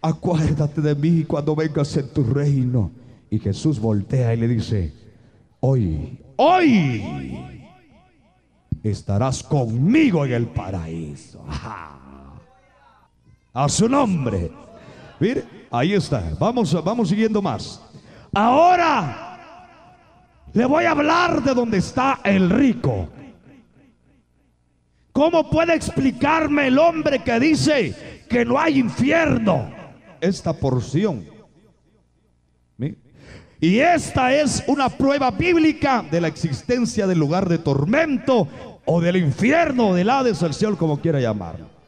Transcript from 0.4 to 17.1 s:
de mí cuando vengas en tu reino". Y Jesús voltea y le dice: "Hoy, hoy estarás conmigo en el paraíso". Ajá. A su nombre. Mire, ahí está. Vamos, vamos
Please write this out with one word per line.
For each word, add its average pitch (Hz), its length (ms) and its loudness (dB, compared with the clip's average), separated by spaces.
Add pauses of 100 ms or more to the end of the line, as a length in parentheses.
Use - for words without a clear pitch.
de 151 140 2
mí 160 300 2
cuando 151 300 -2
vengas 151 440 -2
en 135 160 -4
tu 147 100 0
reino". 127 680 0 (380)
Y 110 100 -2
Jesús 107 400 -2
voltea 113 540 0
y 117 60 -2
le 117 100 0
dice: 101 460 -2 (680)
"Hoy, 123 580 -2 (180)
hoy 123 1080 2 (1400)
estarás 107 600 -2
conmigo 151 840 2
en 127 80 -2
el 117 140 0
paraíso". 82 1000 -10
Ajá. 80 520 -12 (1500)
A 139 160 -2
su 208 180 2
nombre. 151 640 0 (680)
Mire, 262 260 -2 (260)
ahí 131 220 0
está. 143 320 -2 (160)
Vamos, 208 320 0 (100)
vamos 202 280 -2